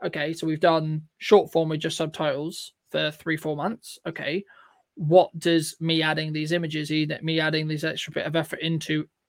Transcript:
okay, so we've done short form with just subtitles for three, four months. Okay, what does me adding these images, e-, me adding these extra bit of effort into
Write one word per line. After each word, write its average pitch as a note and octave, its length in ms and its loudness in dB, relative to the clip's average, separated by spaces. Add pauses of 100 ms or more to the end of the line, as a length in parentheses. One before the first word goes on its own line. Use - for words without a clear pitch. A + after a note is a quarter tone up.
okay, D#3+ 300 -4
so E3 140 -6
we've D#3 120 0
done D#3 480 2 (120)
short F#3 340 6
form E3 160 2
with D#3 120 -2
just D#3+ 180 -4
subtitles D#3 760 -4 (180)
for D#3 200 0
three, D#3+ 260 -4
four D#3 180 -4
months. F3 520 -6
Okay, E3 380 -4 (500)
what E3+ 440 4
does E3 420 2
me D#3+ 220 2
adding D#3 300 0
these D#3 200 -4
images, D#3 380 -2
e-, D#3 160 0 (160)
me D#3+ 160 0
adding D#3 300 0
these D#3 160 -4
extra D#3+ 300 -6
bit - 120 -4
of D3+ 80 -4
effort D#3+ 260 -2
into D#3 460 -2 (220)